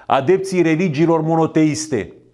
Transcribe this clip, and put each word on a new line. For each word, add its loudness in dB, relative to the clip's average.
adepții 0
religiilor 0
monoteiste, -2